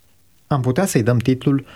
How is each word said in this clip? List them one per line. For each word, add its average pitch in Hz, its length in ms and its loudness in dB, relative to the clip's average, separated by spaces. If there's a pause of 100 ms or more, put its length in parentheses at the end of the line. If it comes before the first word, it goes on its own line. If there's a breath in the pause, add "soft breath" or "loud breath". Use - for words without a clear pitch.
(460)
Am 139 140 -2
putea 123 260 0
să-i - 160 0
dăm 120 160 2
titlul 131 580 0